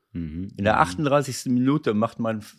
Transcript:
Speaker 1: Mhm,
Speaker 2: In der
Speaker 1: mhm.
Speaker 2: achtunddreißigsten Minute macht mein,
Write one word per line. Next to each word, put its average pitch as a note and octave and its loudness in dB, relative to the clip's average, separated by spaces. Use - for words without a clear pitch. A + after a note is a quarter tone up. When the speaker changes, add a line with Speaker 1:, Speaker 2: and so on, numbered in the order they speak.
Speaker 1:
Mhm, E2+ -8
Speaker 2:
In G2+ -2
der G#2+ 4
Speaker 1:
mhm. - 4
Speaker 2:
achtunddreißigsten C3 0
Minute B2+ 2
macht A2 -2
mein, A2+ -2